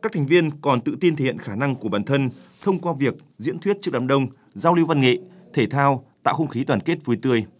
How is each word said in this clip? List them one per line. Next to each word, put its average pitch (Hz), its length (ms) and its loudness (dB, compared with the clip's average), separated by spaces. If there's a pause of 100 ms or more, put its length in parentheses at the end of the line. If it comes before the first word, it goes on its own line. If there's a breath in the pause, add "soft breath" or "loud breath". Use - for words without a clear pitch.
các 214 100 -4
thành 147 140 0
viên 160 240 4 (100)
còn 131 200 2
tự 135 200 -4
tin 175 160 2
thể 143 80 -2
hiện 120 140 -2
khả 104 180 -10
năng 135 180 0
của 107 140 -6
bản 101 160 -2
thân 135 260 0 (320 loud breath)
thông 196 160 0
qua 175 200 -4
việc 131 160 0 (240)
diễn 147 200 -4
thuyết 202 220 -2
trước - 140 -4
đám 127 120 -2
đông, 135 200 2 (280 soft breath)
giao 165 200 2
lưu 165 120 4
văn 160 140 2
nghệ, 123 180 4 (360 loud breath)
thể 123 120 2
thao, 135 380 0 (180)
tạo 131 120 0
không 156 140 -2
khí 131 160 -4
đoàn 113 160 0
kết - 240 -4
vui 120 180 0
tươi. 117 220 2 (160)